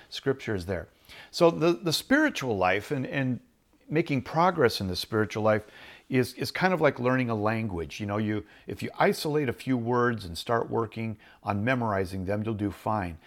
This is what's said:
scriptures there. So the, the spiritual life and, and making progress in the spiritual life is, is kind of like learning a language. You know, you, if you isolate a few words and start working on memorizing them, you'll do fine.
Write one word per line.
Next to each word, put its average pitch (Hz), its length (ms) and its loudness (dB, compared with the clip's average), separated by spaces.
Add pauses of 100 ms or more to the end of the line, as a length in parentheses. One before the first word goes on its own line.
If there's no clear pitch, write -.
scriptures 110 580 -4
there. 90 220 -4 (420)
So - 180 6
the, 160 240 2
the 170 180 -2
spiritual 254 640 0
life 95 360 2
and, 139 160 -2
and 127 320 0 (500)
making 151 320 0
progress 165 600 2
in 98 60 -2
the 90 80 -2
spiritual 107 460 -2
life 107 220 4 (460)
is, 127 240 0
is - 180 -6
kind 185 220 0
of 156 80 0
like 139 180 2
learning 127 300 2
a 113 60 0
language. 104 640 -2
You 104 60 -4
know, 101 120 -2
you, 107 260 0 (240)
if - 160 -8
you - 60 -6 (100)
isolate 151 500 2
a 110 40 -4
few 127 240 -2
words 120 480 0
and 85 120 -10
start - 320 0
working 113 480 -4 (240)
on 101 220 -2
memorizing 98 640 0
them, 104 180 -2
you'll 110 100 -2
do 101 160 -2
fine. 95 580 -4